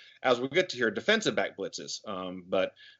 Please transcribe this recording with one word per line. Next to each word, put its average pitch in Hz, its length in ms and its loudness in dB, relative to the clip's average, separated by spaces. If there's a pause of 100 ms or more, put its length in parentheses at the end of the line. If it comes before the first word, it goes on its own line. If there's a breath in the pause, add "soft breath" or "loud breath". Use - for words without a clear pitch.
(220 soft breath)
as 123 160 4
we'll 131 120 -2
get 180 200 2
to 123 60 -10
here, 120 140 2
defensive 139 440 2
back 98 220 -2
blitzes. - 500 -8
Um, 92 400 -6
but, 95 280 0 (260 soft breath)